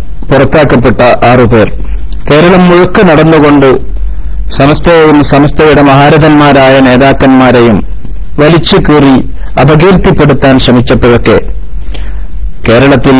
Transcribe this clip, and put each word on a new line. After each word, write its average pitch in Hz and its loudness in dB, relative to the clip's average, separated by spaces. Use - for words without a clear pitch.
പുറത്താക്കപ്പെട്ട 135 0
ആറുപേർ 113 0
കേരളം 175 2
മുഴുക്കെ 175 0
നടന്നുകൊണ്ട് 147 2
സമസ്തയെയും 151 2
സമസ്തയുടെ 147 0
മഹാരഥന്മാരായ 143 2
നേതാക്കന്മാരെയും 127 2
വലിച്ചു 160 0
കീറി 143 2
അപകീർത്തിപ്പെടുത്താൻ 151 0
ശ്രമിച്ചപ്പോഴൊക്കെ 120 0
കേരളത്തിൽ 131 0